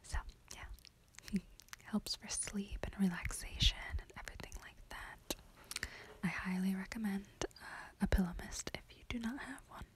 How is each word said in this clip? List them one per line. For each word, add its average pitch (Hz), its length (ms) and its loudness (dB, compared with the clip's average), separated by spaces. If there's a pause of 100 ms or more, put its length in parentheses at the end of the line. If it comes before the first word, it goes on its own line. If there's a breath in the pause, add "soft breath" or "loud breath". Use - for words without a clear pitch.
So, - 140 -4 (380)
yeah. - 840 -6 (240)
<laughs> - 280 -12
Helps - 240 2
for - 140 -10
sleep - 540 -2
and - 160 -2
relaxation - 760 4 (140)
and - 280 -2
everything - 420 -8
like - 180 -14 (100)
that. - 460 -6 (880 loud breath)
I - 40 4
highly 185 480 4
recommend, 196 500 0 (180)
uh, - 220 -4 (360 loud breath)
a 196 60 4
pillow 180 260 8 (120)
mist - 280 -6
if - 240 -8
you - 120 -20
do 247 100 0
not 233 200 0
have 269 300 -8
one. - 140 -10 (120)